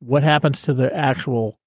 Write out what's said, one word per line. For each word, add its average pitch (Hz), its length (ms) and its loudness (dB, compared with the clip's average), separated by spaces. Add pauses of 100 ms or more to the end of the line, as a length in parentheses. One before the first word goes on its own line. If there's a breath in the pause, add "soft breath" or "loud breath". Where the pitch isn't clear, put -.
what 135 240 0
happens 151 380 2
to 147 120 -2
the 127 200 0
actual 127 600 -2 (100)